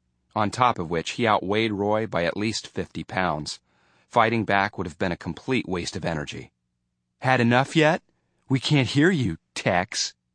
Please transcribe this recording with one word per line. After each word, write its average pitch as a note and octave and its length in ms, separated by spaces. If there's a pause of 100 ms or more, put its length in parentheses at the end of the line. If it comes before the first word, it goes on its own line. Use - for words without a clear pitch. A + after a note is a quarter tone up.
(340)
on G#2+ 160
top A#2+ 280
of E2+ 120
which E2 220
he A#2+ 140
outweighed G#2+ 460
Roy G#2 340
by E2+ 180
at E2+ 120
least G#2 300
fifty - 380
pounds. D#2+ 560 (480)
Fighting A2+ 360
back G2 320
would F#2 100
have F2 120
been F#2 140
a E2 40
complete - 520
waste F2 280
of D#2+ 80
energy. D#2 480 (680)
Had C3 200
enough A#2+ 340
yet? D#3+ 280 (460)
We C3 120
can't C#3 280
hear D3 220
you, A#2+ 280 (160)
Tex. - 600 (200)